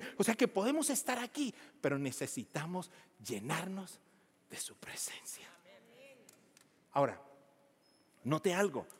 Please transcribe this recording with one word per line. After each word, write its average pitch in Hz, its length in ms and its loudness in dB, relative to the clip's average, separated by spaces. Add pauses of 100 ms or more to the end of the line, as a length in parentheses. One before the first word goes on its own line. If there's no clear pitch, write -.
(180)
O 202 60 4
sea 220 120 6
que 247 120 6
podemos 277 420 2
estar 247 280 0
aquí, 247 360 -2 (280)
pero 139 160 4
necesitamos 147 920 -4 (320)
llenarnos 165 760 -4 (500)
de - 80 -12
su - 180 -10
presencia. - 720 -10 (1400)
Ahora, 139 280 4 (1040)
note 156 300 4
algo. 175 320 2 (140)